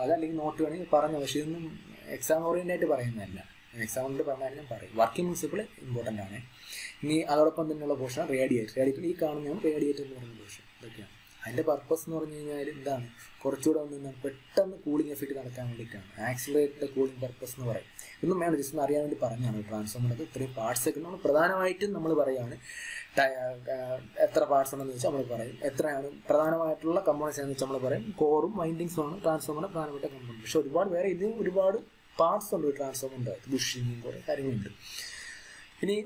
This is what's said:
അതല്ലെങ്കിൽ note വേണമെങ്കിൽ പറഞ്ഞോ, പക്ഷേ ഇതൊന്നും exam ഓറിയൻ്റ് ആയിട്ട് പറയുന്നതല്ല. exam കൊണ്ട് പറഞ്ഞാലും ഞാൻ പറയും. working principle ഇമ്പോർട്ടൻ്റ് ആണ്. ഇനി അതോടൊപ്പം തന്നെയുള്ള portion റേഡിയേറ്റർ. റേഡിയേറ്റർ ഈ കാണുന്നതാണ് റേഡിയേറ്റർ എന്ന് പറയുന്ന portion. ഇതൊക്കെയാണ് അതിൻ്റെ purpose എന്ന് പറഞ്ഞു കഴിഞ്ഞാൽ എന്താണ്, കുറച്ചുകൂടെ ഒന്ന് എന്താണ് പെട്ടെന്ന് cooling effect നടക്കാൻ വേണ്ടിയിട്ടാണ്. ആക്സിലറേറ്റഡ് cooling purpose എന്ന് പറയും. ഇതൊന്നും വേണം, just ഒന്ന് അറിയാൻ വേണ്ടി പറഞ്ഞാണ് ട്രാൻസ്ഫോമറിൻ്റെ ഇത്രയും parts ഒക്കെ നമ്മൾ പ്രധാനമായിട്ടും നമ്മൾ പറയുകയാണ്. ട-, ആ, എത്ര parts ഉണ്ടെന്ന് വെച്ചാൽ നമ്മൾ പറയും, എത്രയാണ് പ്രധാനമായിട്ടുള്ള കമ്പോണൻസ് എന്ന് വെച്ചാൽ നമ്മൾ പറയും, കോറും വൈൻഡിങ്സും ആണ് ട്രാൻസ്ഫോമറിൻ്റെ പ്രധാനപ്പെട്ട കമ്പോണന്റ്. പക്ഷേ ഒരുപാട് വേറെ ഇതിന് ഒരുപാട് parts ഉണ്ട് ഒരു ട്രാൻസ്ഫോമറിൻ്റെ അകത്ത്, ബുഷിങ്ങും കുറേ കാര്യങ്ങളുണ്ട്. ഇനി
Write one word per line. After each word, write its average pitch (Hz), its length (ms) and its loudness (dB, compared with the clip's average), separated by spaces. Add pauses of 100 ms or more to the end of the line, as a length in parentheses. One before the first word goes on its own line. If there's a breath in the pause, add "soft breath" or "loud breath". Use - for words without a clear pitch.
അതല്ലെങ്കിൽ 160 400 2
note 151 220 -4
വേണമെങ്കിൽ 170 320 -4
പറഞ്ഞോ, 156 260 4
പക്ഷേ 131 180 0
ഇതൊന്നും 160 240 -4 (520)
exam 160 320 2
ഓറിയൻ്റ് 175 260 0
ആയിട്ട് 165 180 2
പറയുന്നതല്ല. 110 460 -2 (480)
exam 127 200 -2
കൊണ്ട് 135 220 -2
പറഞ്ഞാലും 131 320 -4
ഞാൻ 131 140 -14
പറയും. 101 260 -12
working 175 300 4
principle 170 300 -4 (260)
ഇമ്പോർട്ടൻ്റ് 113 400 -4
ആണ്. 101 120 -10 (640 loud breath)
ഇനി 151 140 4 (160)
അതോടൊപ്പം 160 380 6
തന്നെയുള്ള 147 320 -2
portion 131 220 -2 (120)
റേഡിയേറ്റർ. 123 420 2
റേഡിയേറ്റർ 135 320 2
ഈ 175 120 0
കാണുന്നതാണ് 151 460 -2
റേഡിയേറ്റർ 143 360 0
എന്ന് 131 140 -12
പറയുന്ന 113 240 -14
portion. - 200 -18 (160)
ഇതൊക്കെയാണ് 113 340 -16 (320)
അതിൻ്റെ 123 220 -2
purpose 151 380 0
എന്ന് 160 120 -6
പറഞ്ഞു 156 200 -6
കഴിഞ്ഞാൽ 147 380 -4
എന്താണ്, 135 320 -4 (340 loud breath)
കുറച്ചുകൂടെ 147 400 2
ഒന്ന് 147 160 -8
എന്താണ് 135 240 -10
പെട്ടെന്ന് 190 540 0 (100)
cooling 147 300 2
effect 139 240 -4
നടക്കാൻ 123 300 -8
വേണ്ടിയിട്ടാണ്. 110 380 -10 (200)
ആക്സിലറേറ്റഡ് 143 640 2
cooling 131 300 0
purpose 123 320 -8
എന്ന് 131 140 -6
പറയും. - 200 -4 (280 loud breath)
ഇതൊന്നും 180 260 2
വേണം, 165 160 4
just 131 140 -4
ഒന്ന് 151 120 0
അറിയാൻ 147 180 4
വേണ്ടി 147 220 -2
പറഞ്ഞാണ് 117 420 0
ട്രാൻസ്ഫോമറിൻ്റെ 120 640 -2
ഇത്രയും 127 300 -4
parts 117 300 0
ഒക്കെ 143 140 -2
നമ്മൾ 175 220 -8
പ്രധാനമായിട്ടും 185 720 4
നമ്മൾ 160 140 2 (100)
പറയുകയാണ്. 131 340 0 (640 loud breath)
ട-, 135 180 4 (380)
ആ, 131 40 -2 (480)
എത്ര 151 160 6 (100)
parts 139 240 6
ഉണ്ടെന്ന് 135 200 -4
വെച്ചാൽ 131 160 2
നമ്മൾ 131 220 0
പറയും, 113 240 -6 (100)
എത്രയാണ് 143 400 -2 (220)
പ്രധാനമായിട്ടുള്ള 160 800 4
കമ്പോണൻസ് 147 320 2
എന്ന് 139 140 -2
വെച്ചാൽ 135 140 -2
നമ്മൾ 135 180 -2
പറയും, 202 200 0 (140)
കോറും 156 400 4
വൈൻഡിങ്സും 165 440 -2
ആണ് 165 200 -6
ട്രാൻസ്ഫോമറിൻ്റെ 156 480 0
പ്രധാനപ്പെട്ട 151 400 -4
കമ്പോണന്റ്. 120 320 -12
പക്ഷേ - 180 4
ഒരുപാട് 165 320 2
വേറെ 185 200 2
ഇതിന് 214 280 0
ഒരുപാട് 190 340 4 (440)
parts 196 340 4
ഉണ്ട് 151 140 2
ഒരു 139 100 0
ട്രാൻസ്ഫോമറിൻ്റെ 131 540 -4
അകത്ത്, - 200 -8
ബുഷിങ്ങും 123 520 -2
കുറേ - 240 -8
കാര്യങ്ങളുണ്ട്. 135 420 -2 (1120 loud breath)
ഇനി 202 220 2